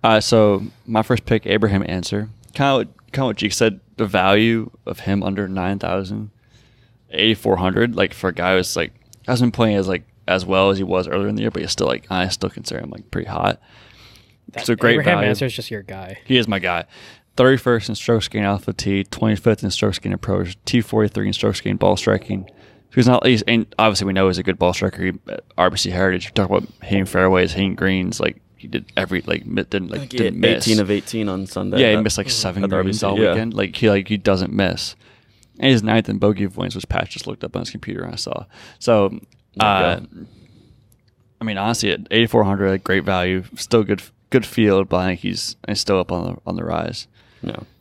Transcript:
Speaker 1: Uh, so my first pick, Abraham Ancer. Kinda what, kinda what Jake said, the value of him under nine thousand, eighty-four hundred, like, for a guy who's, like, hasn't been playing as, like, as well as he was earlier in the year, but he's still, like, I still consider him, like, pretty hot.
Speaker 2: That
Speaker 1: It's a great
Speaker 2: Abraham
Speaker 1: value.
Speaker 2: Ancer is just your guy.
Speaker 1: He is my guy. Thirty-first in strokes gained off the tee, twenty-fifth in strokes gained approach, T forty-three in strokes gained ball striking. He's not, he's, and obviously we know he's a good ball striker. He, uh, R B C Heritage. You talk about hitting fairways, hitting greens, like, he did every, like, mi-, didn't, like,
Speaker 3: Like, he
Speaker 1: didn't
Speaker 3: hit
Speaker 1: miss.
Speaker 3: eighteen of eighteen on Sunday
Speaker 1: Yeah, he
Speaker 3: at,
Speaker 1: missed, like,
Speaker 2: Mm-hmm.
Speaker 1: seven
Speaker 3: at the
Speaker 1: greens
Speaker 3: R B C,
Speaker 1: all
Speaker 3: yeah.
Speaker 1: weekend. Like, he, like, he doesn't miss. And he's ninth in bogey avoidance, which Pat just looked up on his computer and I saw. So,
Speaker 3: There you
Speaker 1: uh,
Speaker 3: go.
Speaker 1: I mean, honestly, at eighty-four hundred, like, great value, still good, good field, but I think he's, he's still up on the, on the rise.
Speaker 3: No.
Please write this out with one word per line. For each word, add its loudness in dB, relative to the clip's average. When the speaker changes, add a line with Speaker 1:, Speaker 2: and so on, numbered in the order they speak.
Speaker 1:
Uh, 6
so 4
my 0
first 0
pick, 0
Abraham 2
Ancer. -4
Kinda 2
what, -6
kinda -2
what -4
Jake -2
said, 2
the -2
value 2
of -10
him -2
under -4
nine -4
thousand, -6
eighty-four 2
hundred, 0
like, 0
for -2
a -6
guy 2
who's, 0
like, -2
hasn't 2
been -10
playing 2
as, 0
like, -4
as 2
well 4
as 0
he -2
was 0
earlier -2
in -2
the -4
year, -2
but -6
he's -6
still, 0
like, -2
I 0
still -4
consider -10
him, -12
like, -18
pretty -6
hot. -2
Speaker 2:
That -12
Speaker 1:
It's -6
a 2
great 4
Speaker 2:
Abraham 2
Speaker 1:
value. 0
Speaker 2:
Ancer -2
is -6
just -12
your -10
guy. -16
Speaker 1:
He 2
is 2
my 0
guy. -2
Thirty-first 4
in -6
strokes 0
gained -2
off 0
the -6
tee, -2
twenty-fifth 0
in -2
strokes -2
gained -4
approach, -4
T 2
forty-three 0
in -2
strokes -2
gained -4
ball 4
striking. -2
He's 6
not, 6
he's, 4
and 2
obviously 2
we -2
know 4
he's 2
a -4
good -2
ball 2
striker. -4
He, -2
uh, -8
R 4
B -6
C -2
Heritage. 0
You -16
talk 0
about 2
hitting -2
fairways, 2
hitting -2
greens, -2
like, -4
he -20
did -8
every, -2
like, -4
mi-, -4
didn't, -6
like, -8
Speaker 3:
Like, -12
he -8
Speaker 1:
didn't -2
Speaker 3:
hit 4
Speaker 1:
miss. -4
Speaker 3:
eighteen 4
of 0
eighteen -2
on -6
Sunday -2
Speaker 1:
Yeah, 6
he 4
Speaker 3:
at, 2
Speaker 1:
missed, -2
like, -4
Speaker 2:
Mm-hmm. -4
Speaker 1:
seven -2
Speaker 3:
at 0
the 0
Speaker 1:
greens -2
Speaker 3:
R 0
B 0
C, 0
Speaker 1:
all 4
Speaker 3:
yeah. 4
Speaker 1:
weekend. -2
Like, -4
he, 4
like, 2
he 0
doesn't 0
miss. -2
And 4
he's 4
ninth 2
in -2
bogey 2
avoidance, -6
which -8
Pat -2
just -14
looked -10
up -12
on -6
his -10
computer -10
and -10
I -12
saw. -8
So, 4
Speaker 3:
There -10
you -2
Speaker 1:
uh, 2
Speaker 3:
go. -16
Speaker 1:
I -8
mean, -4
honestly, 0
at -4
eighty-four 4
hundred, 2
like, -2
great 0
value, 0
still 2
good, -2
good 2
field, 2
but 0
I 0
think -4
he's, -8
he's -4
still 2
up -4
on -4
the, -18
on -6
the -6
rise. -6
Speaker 3:
No. -10